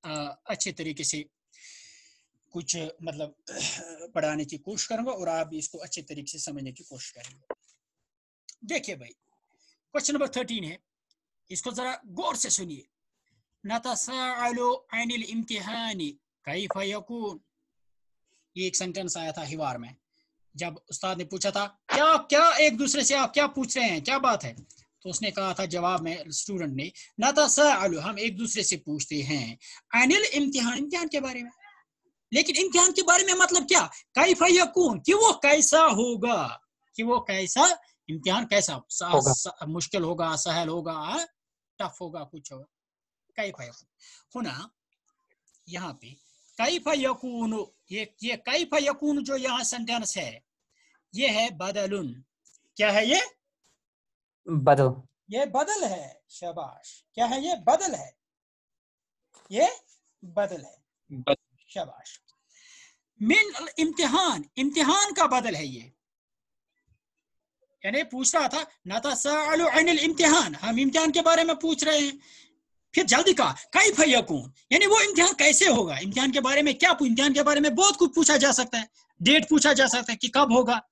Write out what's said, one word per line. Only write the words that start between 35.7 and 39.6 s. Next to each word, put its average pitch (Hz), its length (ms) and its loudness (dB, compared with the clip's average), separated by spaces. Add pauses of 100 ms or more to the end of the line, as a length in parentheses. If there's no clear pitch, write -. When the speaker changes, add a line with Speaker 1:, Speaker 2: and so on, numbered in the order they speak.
Speaker 1:
होगा, 220 800 0 (360)
कि 220 60 -8
वो 233 180 0
कैसा, 233 600 2 (280)
इम्तिहान 185 360 -2
कैसा, 190 440 0
सा-, 175 260 -4
Speaker 2:
होगा। 135 180 4
Speaker 1:
सा-, - 360 -4